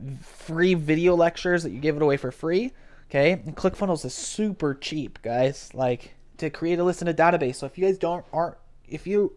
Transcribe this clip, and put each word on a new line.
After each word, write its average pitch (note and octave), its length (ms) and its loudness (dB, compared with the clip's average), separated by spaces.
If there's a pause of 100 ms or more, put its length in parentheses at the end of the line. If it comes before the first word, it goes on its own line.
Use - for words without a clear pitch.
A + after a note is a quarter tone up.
(200)
free F3 540 0
video E3 420 4
lectures E3+ 460 2
that D3 80 -6
you A2 100 -10
give D3 160 0
it D3+ 60 -2
away C#3 160 4
for C3 120 -6
free, F#3 440 -2 (340)
okay? C#3+ 240 4
And D#3+ 240 -8
ClickFunnels F#3 480 -2
is B2+ 80 -8
super F#3+ 640 -4
cheap, C#3 480 -8
guys, B2+ 500 0
like, B2 420 -4 (220)
to D#3 140 -6
create E3+ 280 -2
a F3 60 0
list F3+ 160 0
in E3+ 80 -2
a E3 60 0
database. D#3+ 400 2
So - 100 -10
if C3+ 140 -12
you F#3 80 2
guys F#3+ 100 4
don't, F3 260 -2 (120)
aren't, E3+ 240 -4 (280)
if D#3 200 -12
you G3+ 300 0